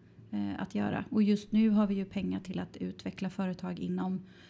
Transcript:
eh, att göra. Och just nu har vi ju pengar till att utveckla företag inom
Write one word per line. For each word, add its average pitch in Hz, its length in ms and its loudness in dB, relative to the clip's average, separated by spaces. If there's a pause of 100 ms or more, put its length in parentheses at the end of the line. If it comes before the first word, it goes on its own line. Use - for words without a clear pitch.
(320)
eh, 202 300 -2
att 190 140 -6
göra. 202 340 0
Och 214 140 4
just 202 280 2
nu 220 180 6
har 208 180 6
vi 196 80 0
ju 196 100 -2
pengar 185 340 -2
till 185 200 -6
att 180 180 -8
utveckla 185 520 -6
företag 180 500 -4
inom 185 420 -2 (280)